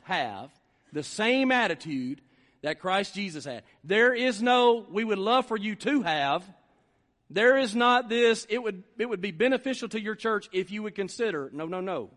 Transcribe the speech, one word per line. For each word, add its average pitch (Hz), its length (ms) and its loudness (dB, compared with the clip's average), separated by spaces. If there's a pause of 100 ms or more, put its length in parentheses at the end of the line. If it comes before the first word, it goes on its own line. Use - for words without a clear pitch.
have 127 460 -6 (400)
the 147 120 -6
same 254 480 0
attitude 160 720 -2 (420)
that 151 160 -4
Christ 190 340 -2
Jesus 180 320 -8
had. 123 160 -10 (220)
There 226 320 4
is 240 260 0
no, 240 480 4
"We 196 140 -2
would 214 160 0
love 247 260 2
for 220 120 -4
you 208 180 -4
to 269 260 0
have." 156 420 0 (880)
There 240 240 6
is 233 180 0
not 240 340 4
this, 233 380 2
"It 226 140 -2
would, 196 220 -6 (160)
it 233 100 -2
would 208 100 -4
be 196 120 -4
beneficial 247 580 0
to 220 100 -6
your 214 140 -6
church 208 380 -2
if 185 180 -4
you 214 140 -8
would 214 100 -8
consider." 190 580 -4
No, 151 140 -8
no, 185 160 -6
no. 160 360 -6